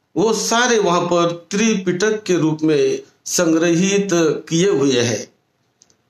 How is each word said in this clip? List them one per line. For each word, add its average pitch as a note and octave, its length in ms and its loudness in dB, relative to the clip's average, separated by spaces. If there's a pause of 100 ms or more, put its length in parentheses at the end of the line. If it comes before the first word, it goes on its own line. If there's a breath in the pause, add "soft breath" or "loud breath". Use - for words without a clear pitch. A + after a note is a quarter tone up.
(180)
वो G#3+ 160 2
सारे A3+ 460 0
वहाँ F3 220 2
पर E3+ 500 -2
त्रिपिटक G#3 720 -2
के F3+ 140 -2
रूप D#3 260 -2
में C#3 400 0 (220 loud breath)
संग्रहित F3 840 0 (400)
किए E3+ 220 2
हुए C3+ 300 2
हैं A2+ 320 -4 (760)